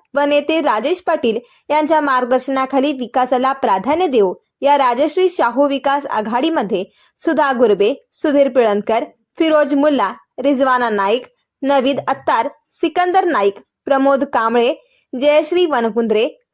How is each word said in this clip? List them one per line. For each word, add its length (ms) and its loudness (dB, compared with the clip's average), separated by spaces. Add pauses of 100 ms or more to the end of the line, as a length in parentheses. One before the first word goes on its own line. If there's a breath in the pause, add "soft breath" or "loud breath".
(140)
व 60 0
नेते 400 0
राजेश 400 -2
पाटील 380 -2 (320 soft breath)
यांच्या 300 2
मार्गदर्शनाखाली 920 -2
विकासाला 600 -2
प्राधान्य 540 -2
देऊ, 280 2 (260)
या 180 2
राजश्री 520 0
शाहू 380 0
विकास 380 -2
आघाडीमध्ये 800 -2 (320 soft breath)
सुधा 360 0
गुरबे, 420 2 (180)
सुधीर 360 2
पिळणकर, 560 0 (340)
फिरोज 360 2
मुल्ला, 380 0 (300)
रिजवाना 480 2
नाईक, 320 -2 (400)
नवीद 460 0
अत्तार, 400 -2 (220)
सिकंदर 540 0
नाईक, 300 0 (300)
प्रमोद 400 2
कांबळे, 500 0 (460 soft breath)
जयश्री 460 2
वनकुंद्रे, 640 0 (260)